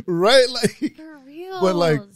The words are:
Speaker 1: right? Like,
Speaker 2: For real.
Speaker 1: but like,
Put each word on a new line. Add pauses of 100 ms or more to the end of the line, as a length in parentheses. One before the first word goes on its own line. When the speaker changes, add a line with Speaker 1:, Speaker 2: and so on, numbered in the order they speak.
Speaker 1:
right?
Like,
Speaker 2:
For
real.
Speaker 1:
but
like, (140)